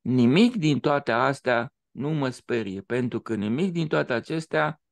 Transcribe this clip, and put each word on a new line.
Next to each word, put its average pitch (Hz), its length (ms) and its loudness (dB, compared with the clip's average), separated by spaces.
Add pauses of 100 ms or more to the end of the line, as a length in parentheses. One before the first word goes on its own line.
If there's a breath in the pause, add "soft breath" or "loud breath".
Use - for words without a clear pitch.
Nimic 131 540 4
din 151 240 2
toate 143 320 0
astea 123 600 0 (180)
nu 139 180 -6
mă 143 200 -2
sperie, 104 520 -4
pentru 120 400 -4
că 113 140 -6
nimic 120 360 -2
din 165 160 -2
toate 151 260 -2
acestea 156 680 -4 (100)